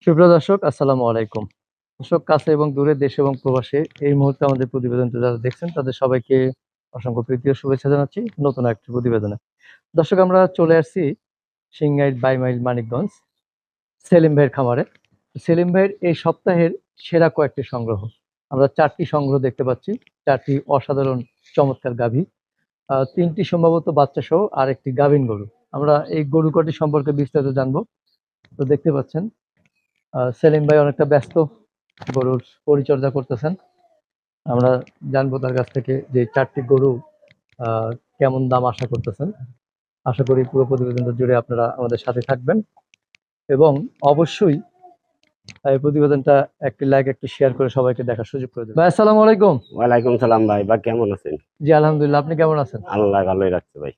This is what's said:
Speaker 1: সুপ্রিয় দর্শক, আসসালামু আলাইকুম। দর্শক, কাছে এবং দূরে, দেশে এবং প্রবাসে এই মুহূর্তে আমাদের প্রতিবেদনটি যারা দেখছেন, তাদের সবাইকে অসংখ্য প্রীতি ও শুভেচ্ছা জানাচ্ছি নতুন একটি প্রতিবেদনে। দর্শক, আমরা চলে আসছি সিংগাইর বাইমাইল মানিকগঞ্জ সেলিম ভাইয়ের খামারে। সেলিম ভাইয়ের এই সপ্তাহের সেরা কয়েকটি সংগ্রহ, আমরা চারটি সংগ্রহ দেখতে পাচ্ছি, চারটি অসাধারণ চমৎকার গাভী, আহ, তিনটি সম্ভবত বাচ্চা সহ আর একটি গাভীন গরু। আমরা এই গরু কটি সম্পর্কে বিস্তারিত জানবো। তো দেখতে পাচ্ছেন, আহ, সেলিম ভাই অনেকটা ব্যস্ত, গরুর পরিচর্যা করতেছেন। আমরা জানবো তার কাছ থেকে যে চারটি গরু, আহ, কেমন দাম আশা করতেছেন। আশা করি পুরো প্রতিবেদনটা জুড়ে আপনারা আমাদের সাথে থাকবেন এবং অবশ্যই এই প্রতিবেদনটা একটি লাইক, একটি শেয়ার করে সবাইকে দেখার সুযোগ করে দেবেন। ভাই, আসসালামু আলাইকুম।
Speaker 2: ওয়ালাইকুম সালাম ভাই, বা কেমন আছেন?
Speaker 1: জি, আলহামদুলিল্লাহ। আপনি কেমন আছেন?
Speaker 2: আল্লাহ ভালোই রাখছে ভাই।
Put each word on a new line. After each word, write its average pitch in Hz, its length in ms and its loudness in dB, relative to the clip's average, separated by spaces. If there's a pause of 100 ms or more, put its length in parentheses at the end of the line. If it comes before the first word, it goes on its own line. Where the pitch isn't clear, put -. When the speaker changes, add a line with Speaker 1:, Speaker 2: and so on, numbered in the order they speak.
Speaker 1:
সুপ্রিয় 170 240 6
দর্শক, 175 340 4
আসসালামু 135 460 0
আলাইকুম। 110 360 -4 (560)
দর্শক, 160 220 -2
কাছে 156 280 0
এবং 151 220 0
দূরে, 143 220 0
দেশে 139 260 -2
এবং 139 120 0 (100)
প্রবাসে 131 400 -2 (180)
এই 143 120 0
মুহূর্তে 139 320 0
আমাদের 131 220 -2
প্রতিবেদনটি 123 540 -4
যারা 123 160 -2
দেখছেন, 127 380 -8
তাদের 131 180 -6
সবাইকে 131 580 0 (420)
অসংখ্য 120 280 -6
প্রীতি 127 280 -4
ও 135 40 2
শুভেচ্ছা 135 360 -4
জানাচ্ছি 143 360 -2 (160)
নতুন 131 240 -2
একটি 117 260 -4
প্রতিবেদনে। 113 440 -2 (600)
দর্শক, 165 240 0
আমরা 185 280 4
চলে 165 300 4
আসছি 160 380 -2 (560)
সিংগাইর 143 440 0
বাইমাইল 127 440 -2
মানিকগঞ্জ 123 500 -4 (1000)
সেলিম 160 260 6
ভাইয়ের 143 140 4
খামারে। 127 340 -2 (580)
সেলিম 175 300 0
ভাইয়ের 190 200 2 (100)
এই 175 120 0
সপ্তাহের 170 580 0 (260)
সেরা 165 320 2
কয়েকটি 143 360 -4
সংগ্রহ, 113 420 -6 (420)
আমরা 135 180 2
চারটি 151 380 -2
সংগ্রহ 139 340 -2
দেখতে 127 240 -4
পাচ্ছি, 127 300 -4 (320)
চারটি 139 420 -2
অসাধারণ 135 540 -2 (340)
চমৎকার 135 380 -2
গাভী, 120 320 -2 (640)
আহ, 135 140 0
তিনটি 170 400 -2
সম্ভবত 165 460 0
বাচ্চা 147 320 0
সহ 185 300 0
আর 135 180 -2
একটি 135 220 -6
গাভীন 143 360 2
গরু। 101 200 -6 (240)
আমরা 147 380 0
এই 160 140 -4
গরু 156 280 0
কটি 160 200 0
সম্পর্কে 151 400 -2
বিস্তারিত 143 380 -2
জানবো। 135 340 -4 (760)
তো 147 80 -4
দেখতে 147 260 0
পাচ্ছেন, 156 380 -4 (840)
আহ, 127 180 -4
সেলিম 151 360 2
ভাই 151 120 6
অনেকটা 143 260 0
ব্যস্ত, 143 320 0 (760)
গরুর 127 300 -2 (220)
পরিচর্যা 139 440 0
করতেছেন। 139 460 -6 (920)
আমরা 127 360 2 (300)
জানবো 135 280 -2
তার 127 180 -4
কাছ 123 160 -6
থেকে 135 280 -4 (100)
যে 123 140 0
চারটি 135 360 -4
গরু, 131 380 2 (600)
আহ, 113 320 -4
কেমন 131 580 -4
দাম 127 160 2
আশা 123 220 -4
করতেছেন। 123 440 -8 (720)
আশা 127 180 -2
করি 127 280 2
পুরো 131 140 2
প্রতিবেদনটা 123 460 -2
জুড়ে 123 240 0
আপনারা 117 420 -2
আমাদের 120 200 -2
সাথে 123 240 -4
থাকবেন 135 400 -2 (880)
এবং 147 380 4 (140)
অবশ্যই 151 580 2 (1120)
এই 135 60 2
প্রতিবেদনটা 143 680 2 (140)
একটি 139 240 -6
লাইক, 135 220 2
একটি 135 200 -8
শেয়ার 131 260 0
করে 131 160 0
সবাইকে 127 340 -2
দেখার 113 220 -6
সুযোগ 127 240 -10
করে 117 160 -12
দেবেন। 110 120 -4
ভাই, 165 100 4
আসসালামু 214 340 4
আলাইকুম। 202 380 4 (120)
Speaker 2:
ওয়ালাইকুম 120 460 2
সালাম 113 300 2
ভাই, 104 160 0
বা 107 140 2
কেমন 113 340 -2
আছেন? 78 240 -8 (280)
Speaker 1:
জি, 151 100 4
আলহামদুলিল্লাহ। 147 480 2
আপনি 156 140 -6
কেমন 156 240 0
আছেন? 123 280 -6
Speaker 2:
আল্লাহ 101 380 0
ভালোই 95 240 0
রাখছে 87 300 -6
ভাই। 71 180 -10